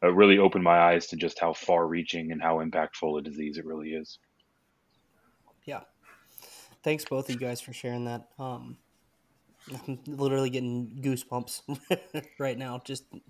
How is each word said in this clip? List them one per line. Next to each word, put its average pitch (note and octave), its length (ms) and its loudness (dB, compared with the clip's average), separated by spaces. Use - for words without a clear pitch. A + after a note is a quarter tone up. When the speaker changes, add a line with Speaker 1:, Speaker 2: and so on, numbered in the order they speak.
Speaker 1:
it F2+ 40 6
really G2 320 8
opened F#2+ 240 6
my F2 160 8
eyes E2+ 300 6
to E2 80 -8
just D#2+ 220 -4
how E2 140 0
far-reaching E2+ 800 -2
and D#2+ 120 -8
how E2 160 2
impactful D#2 600 -4
a D2 40 -6
disease D2+ 360 -8
it D#2+ 60 -10
really D#2 260 -10
is. D#2 280 -12
Speaker 2:
Yeah. C#3 160 -10
Thanks D3+ 200 -2
both C3+ 240 -6
of B2+ 60 -4
you A#2+ 60 -6
guys B2 200 -6
for C3 120 -16
sharing A#2+ 320 -6
that. A#2+ 240 -8
Um, B2 380 -12
I'm C3 200 -8
literally C3+ 440 0
getting B2 520 -6
goosebumps B2+ 600 -6
<laughs> - 60 -20
right C3 180 -4
now B2 280 -8
just C3+ 200 -10